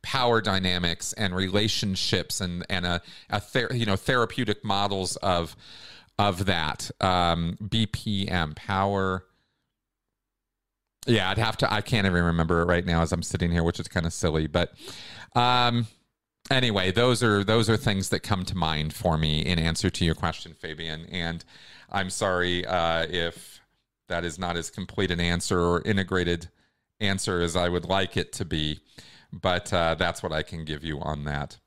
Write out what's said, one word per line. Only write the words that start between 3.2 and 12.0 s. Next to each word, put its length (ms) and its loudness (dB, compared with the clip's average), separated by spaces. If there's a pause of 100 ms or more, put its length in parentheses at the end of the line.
a 80 0
ther-, 340 -2
you 120 0
know, 100 2
therapeutic 680 0
models 540 0
of, 380 0 (640)
of 260 2
that. 460 -2 (100)
Um, 560 2 (100)
B 200 0
P 400 -4
M, 280 -2
power. 680 -2 (1800)
Yeah, 240 4
I'd 80 0
have 180 0
to, 160 0
I 80 2
can't 240 2